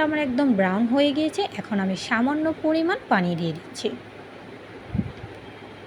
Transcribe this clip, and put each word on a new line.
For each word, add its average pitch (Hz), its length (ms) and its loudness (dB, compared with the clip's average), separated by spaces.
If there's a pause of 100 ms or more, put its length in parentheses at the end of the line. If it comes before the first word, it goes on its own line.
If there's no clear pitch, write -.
আমার 302 220 0
একদম 254 200 4 (120)
ব্রাউন 190 240 4 (100)
হয়ে 285 240 6
গিয়েছে। 311 240 0 (180)
এখন - 260 -2
আমি 190 100 0 (120)
সামান্য 277 380 2 (180)
পরিমাণ 320 340 2 (140)
পানি 185 280 4
দিয়ে 165 180 0
দিচ্ছি, - 300 -8 (2000)